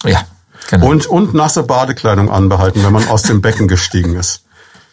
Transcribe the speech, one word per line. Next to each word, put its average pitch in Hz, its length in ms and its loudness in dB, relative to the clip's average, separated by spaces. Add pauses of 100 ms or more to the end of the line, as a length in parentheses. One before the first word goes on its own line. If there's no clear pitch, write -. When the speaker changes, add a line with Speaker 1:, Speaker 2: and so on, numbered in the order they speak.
Speaker 1:
Ja, - 160 0 (480)
genau. 90 160 4
Speaker 2:
Und, 151 220 2
und 170 260 0
nasse 151 300 0
Badekleidung 120 640 0
anbehalten, 98 540 0
wenn 98 100 4
man 110 140 0
aus 113 160 0
dem 107 180 0
Becken 107 260 0
gestiegen 87 480 -2
ist. - 280 -6 (500)